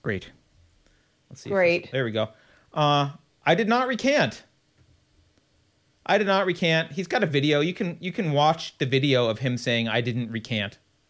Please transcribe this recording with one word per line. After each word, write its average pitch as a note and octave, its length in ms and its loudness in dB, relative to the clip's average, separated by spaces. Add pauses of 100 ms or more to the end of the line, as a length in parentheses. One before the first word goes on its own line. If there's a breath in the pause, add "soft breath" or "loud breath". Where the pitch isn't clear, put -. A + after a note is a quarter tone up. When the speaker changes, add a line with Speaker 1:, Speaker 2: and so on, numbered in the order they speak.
Speaker 1:
Great. G2 280 -6 (1000)
Let's - 120 -20
see - 80 -10
if - 20 -2
this, G3+ 40 0
Speaker 2:
Great. F3 360 2
Speaker 1:
there C3 120 0
we A#2 60 -2
go. G#2+ 200 -2 (420 soft breath)
Uh, D3 380 2 (360)
"I D#3 80 6
did G3+ 140 0
not B3 180 2
recant. B3 560 0 (1600)
I G3 140 2
did G#3 80 0
not G3 180 2
recant." E3+ 460 0
He's F3 160 -6
got A#3 160 0
a - 40 0
video. D3 340 2
You E3+ 120 0
can, F3 280 -6
you F3+ 100 -6
can E3 220 -4
watch D3+ 460 2
the D3 80 0
video C3 420 2
of A2 100 -2
him B2 180 -4
saying, A#2 300 0
"I A2+ 140 0
didn't A#2 320 -4
recant." G#2+ 460 -6 (320)